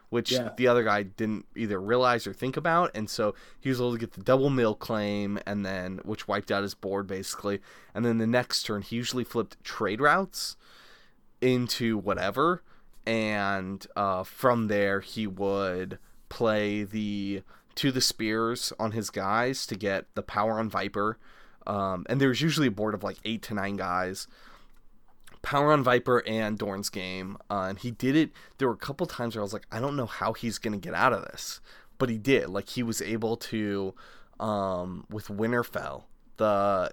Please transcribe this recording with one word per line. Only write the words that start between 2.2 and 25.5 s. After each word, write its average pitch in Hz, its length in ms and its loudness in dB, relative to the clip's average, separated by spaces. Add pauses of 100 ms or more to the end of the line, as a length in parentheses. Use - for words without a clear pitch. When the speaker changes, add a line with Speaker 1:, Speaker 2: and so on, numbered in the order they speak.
Speaker 1:
or 98 80 -8
think 127 220 -4
about, 165 380 2
and 107 140 -4
so 107 260 0 (240)
he 135 120 -2
was 123 100 0
able 123 120 2
to 117 60 -2
get 113 140 -6
the 95 100 -14
double 135 280 4
mill 117 240 4
claim, 104 720 -2
and 101 180 -2
then, 95 400 -4
which - 240 -8
wiped 101 220 -2
out 98 120 2
his 101 120 -4
board, 98 320 -2
basically. 98 540 -4 (340)
And 113 100 0
then 117 140 4
the 113 80 2
next 123 380 2
turn, 104 180 -2
he 113 140 -6
usually 123 280 -2
flipped - 400 -4
trade 107 380 -2
routes 175 540 2 (840)
into 123 560 2
whatever, 104 680 2 (440)
and, 101 800 0 (100)
uh, 98 260 0
from 117 460 2
there, 101 320 4
he 110 260 -6
would 95 720 -2 (300)
play 107 560 0
the 101 580 -4 (340)
To 139 140 2
the 127 120 0
Spears 113 760 0
on 110 140 -2
his 110 180 -4
guys 113 560 0
to - 100 -6
get 98 380 -2
the 101 80 -4
power 110 380 0
on 113 80 0
Viper. 101 500 -2 (480)
Um, 95 420 -2
and 135 120 0
there 135 80 6
was 123 140 2
usually 151 260 4
a - 20 4
board 107 240 0
of, 95 80 -6
like, 95 220 -4
eight 110 200 -4
to 110 100 -6
nine 101 220 -2
guys. 92 520 -2 (1120)
Power 147 300 4